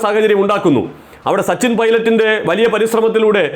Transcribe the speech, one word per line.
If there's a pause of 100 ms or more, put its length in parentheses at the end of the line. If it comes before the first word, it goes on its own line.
സാഹചര്യം
ഉണ്ടാക്കുന്നു. (460)
അവിടെ
സച്ചിൻ
പൈലറ്റിൻ്റെ (220)
വലിയ
പരിശ്രമത്തിലൂടെ (120)